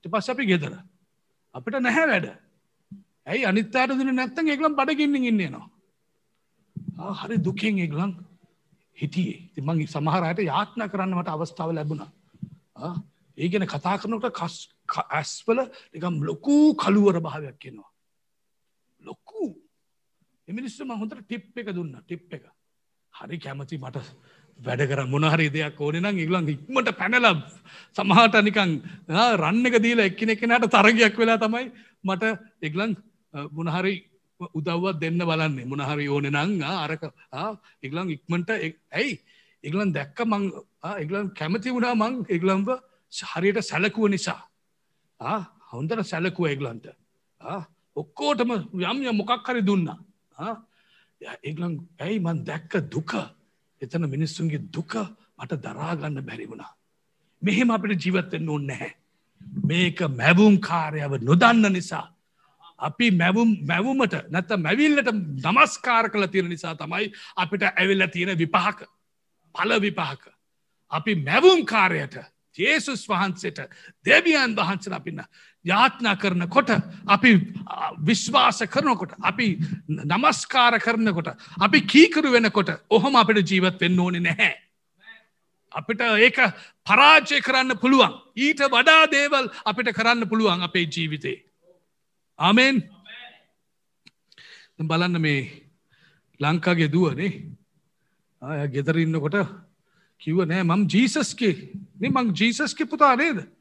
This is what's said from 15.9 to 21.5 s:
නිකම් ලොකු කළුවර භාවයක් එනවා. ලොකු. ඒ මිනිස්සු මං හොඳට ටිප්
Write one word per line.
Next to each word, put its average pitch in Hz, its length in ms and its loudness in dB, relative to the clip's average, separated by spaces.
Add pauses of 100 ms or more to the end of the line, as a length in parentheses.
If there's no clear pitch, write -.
නිකම් 170 300 -6
ලොකු 277 360 0 (180)
කළුවර 202 460 4
භාවයක් 151 460 -12
එනවා. 113 240 -20 (1120)
ලොකු. - 420 -14 (1080)
ඒ 170 40 -12
මිනිස්සු 254 320 -12
මං 233 160 -10
හොඳට 220 220 -10
ටිප් - 360 -14